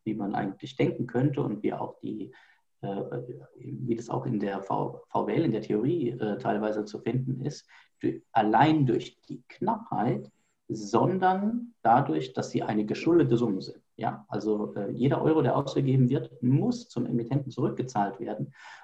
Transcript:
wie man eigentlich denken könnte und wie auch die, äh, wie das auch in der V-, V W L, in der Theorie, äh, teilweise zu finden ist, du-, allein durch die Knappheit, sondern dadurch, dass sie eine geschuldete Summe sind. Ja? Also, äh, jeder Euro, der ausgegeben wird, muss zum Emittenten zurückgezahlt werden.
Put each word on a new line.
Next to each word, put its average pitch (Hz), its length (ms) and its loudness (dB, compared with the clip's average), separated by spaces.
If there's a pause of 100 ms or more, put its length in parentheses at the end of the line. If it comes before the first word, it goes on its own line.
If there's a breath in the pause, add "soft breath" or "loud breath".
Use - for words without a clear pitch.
wie 107 100 -4
man 104 200 -4
eigentlich 101 420 -6
denken 139 300 0
könnte 139 360 0
und 104 200 -4
wie 107 120 0
auch - 260 -8
die, 107 320 -10 (480 soft breath)
äh, 98 220 -6 (560)
wie 120 380 -4
das - 140 -10
auch - 160 -2
in 110 140 -2
der 98 220 -2
V-, - 460 -4
V 107 180 -2
W 104 80 0
L, 143 100 4
in 107 80 2
der 107 100 -2
Theorie, 113 480 0
äh, 104 280 -2
teilweise 107 460 -2
zu 107 140 -8
finden 131 460 -2
ist, - 220 -8 (340 soft breath)
du-, 117 200 -2 (120)
allein 127 540 6
durch - 360 -2
die - 260 -14
Knappheit, 185 840 -2 (380)
sondern 185 1120 0
dadurch, 139 500 4
dass - 180 -4
sie - 120 0
eine 107 220 0
geschuldete 127 520 4
Summe 107 260 0
sind. - 180 -14 (160)
Ja? - 320 -6
Also, 104 460 -2
äh, 101 160 -4
jeder 139 320 2
Euro, 156 200 4
der 127 140 2
ausgegeben 135 540 4
wird, - 320 -2
muss 156 460 2
zum - 180 -4
Emittenten 120 440 -2
zurückgezahlt 104 720 -2
werden. - 320 -6 (320 loud breath)